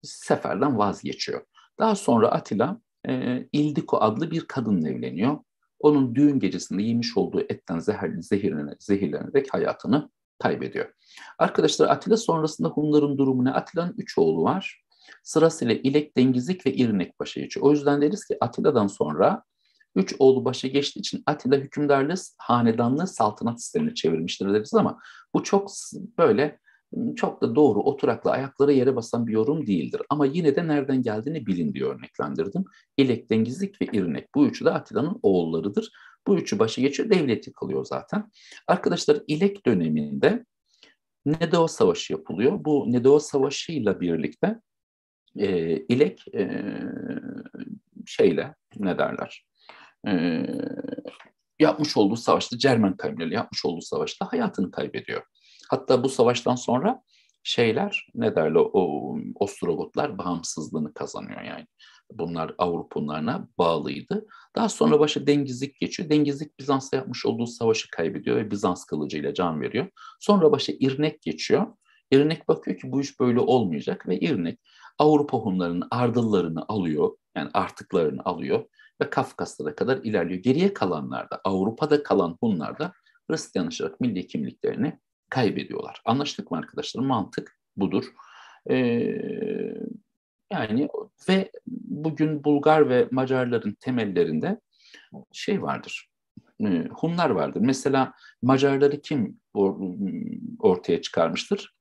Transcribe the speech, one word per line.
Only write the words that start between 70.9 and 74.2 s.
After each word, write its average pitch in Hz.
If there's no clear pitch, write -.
geçiyor. 143
İrnek 147
bakıyor 156
ki 131
bu 139
iş 135
böyle 123
olmayacak 107
ve 180